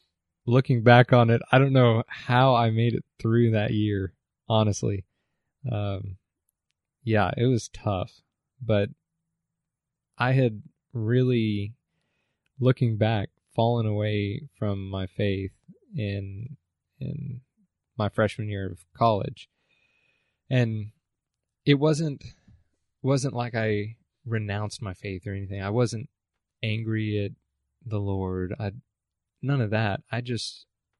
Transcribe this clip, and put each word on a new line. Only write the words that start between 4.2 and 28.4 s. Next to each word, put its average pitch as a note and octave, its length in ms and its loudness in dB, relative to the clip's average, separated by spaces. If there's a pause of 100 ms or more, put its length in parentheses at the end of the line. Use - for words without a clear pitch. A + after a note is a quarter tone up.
honestly. G#2+ 560 0 (680)
Um, G2+ 480 -6 (840)
yeah, G#2+ 320 2
it A#2 120 0
was B2 220 0
tough, - 520 -6 (400)
but G#2+ 280 0 (1300)
I C3+ 160 0
had A#2+ 280 2 (320)
really, A2+ 800 0 (840)
looking B2 380 2
back, G#2+ 320 0 (260)
fallen A#2 300 2
away G#2 580 -2 (140)
from G2 320 -4
my F#2+ 180 -6
faith G2 440 -2 (440)
in, G2+ 600 -8 (420)
in - 420 -10 (560)
my G#2 120 -2
freshman G#2+ 400 -2
year G2 200 -6
of G2+ 100 -12 (160)
college. - 540 0 (1000)
And A2 420 -2 (720)
it C#3+ 100 6
wasn't, D3 480 0 (760)
wasn't C3+ 320 0
like A#2+ 220 -6
I A2 400 -2 (300)
renounced G#2+ 560 -6
my G2 120 -8
faith F#2+ 320 -10
or G2+ 80 -6
anything. G2 280 -8
I F#2+ 80 -4
wasn't A2+ 400 -2 (540)
angry A2 600 -4
at G2 80 -6 (540)
the A2 140 -4
Lord. F#2+ 600 -4